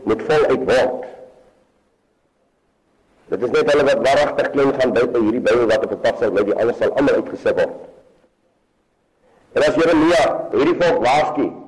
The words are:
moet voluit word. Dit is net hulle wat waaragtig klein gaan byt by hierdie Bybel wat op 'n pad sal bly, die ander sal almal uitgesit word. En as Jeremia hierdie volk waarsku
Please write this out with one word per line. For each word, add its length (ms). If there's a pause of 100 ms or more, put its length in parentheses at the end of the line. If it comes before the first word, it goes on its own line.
moet 180
voluit 480
word. 340 (2250)
Dit 140
is 80
net 220
hulle 120
wat 240
waaragtig 420
klein 300
gaan 120
byt 200
by 80
hierdie 200
Bybel 260
wat 180
op 80
'n 80
pad 180
sal 120
bly, 140
die 120
ander 180
sal 180
almal 220
uitgesit 400
word. 220 (1800)
En 100
as 120
Jeremia 760
hierdie 280
volk 240
waarsku 480 (160)